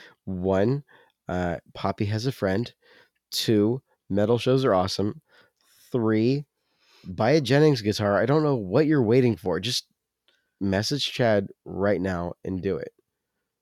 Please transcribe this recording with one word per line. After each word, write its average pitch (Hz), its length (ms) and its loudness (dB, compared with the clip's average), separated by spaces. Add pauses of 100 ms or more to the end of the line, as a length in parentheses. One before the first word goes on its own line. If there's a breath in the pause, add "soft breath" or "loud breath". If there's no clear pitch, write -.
(240 loud breath)
one, 95 600 0 (440 soft breath)
uh, 87 300 -4 (180)
Poppy 98 300 -4
has 110 200 -4
a 135 60 -2
friend. 101 420 -4 (580 soft breath)
Two, 113 520 0 (260)
metal 104 300 0
shows 131 260 0
are 113 80 2
awesome. 98 480 -2 (720 soft breath)
Three, 117 540 0 (640 soft breath)
buy 110 240 0
a 160 100 4
Jennings 139 420 4
guitar. 101 340 0
I 98 80 2
don't 147 180 2
know 143 120 0
what 113 320 0
you're 147 160 2
waiting 117 320 4
for. 90 240 -4
Just 110 260 -6 (760)
message 101 520 -2
Chad 107 380 2 (140)
right 92 380 -2
now 87 320 -4 (100)
and 92 160 -6
do 87 180 -4
it. - 120 -10 (720)